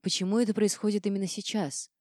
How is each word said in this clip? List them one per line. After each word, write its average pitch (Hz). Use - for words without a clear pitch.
Почему 190
это 220
происходит 208
именно 196
сейчас? 196